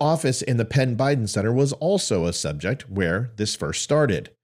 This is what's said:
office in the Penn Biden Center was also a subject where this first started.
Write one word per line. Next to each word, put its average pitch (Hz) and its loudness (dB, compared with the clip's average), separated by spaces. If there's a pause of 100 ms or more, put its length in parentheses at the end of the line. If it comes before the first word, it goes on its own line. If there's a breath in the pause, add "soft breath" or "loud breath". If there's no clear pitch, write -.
office 151 2
in 127 0
the 117 2
Penn 131 2
Biden 131 0
Center 107 0
was 139 2
also 156 0
a 85 0
subject 85 -4
where 98 0
this 104 -2
first - -4
started. 139 0 (120)